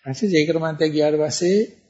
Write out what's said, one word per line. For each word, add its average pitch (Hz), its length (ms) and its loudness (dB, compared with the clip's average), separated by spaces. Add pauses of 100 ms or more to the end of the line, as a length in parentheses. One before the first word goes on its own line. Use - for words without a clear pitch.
ඊපස්සේ 160 300 -4
ජේකර 160 280 2
මහත්තයා 160 320 -2
ගියාට 151 280 2
පස්සේ 175 400 0 (320)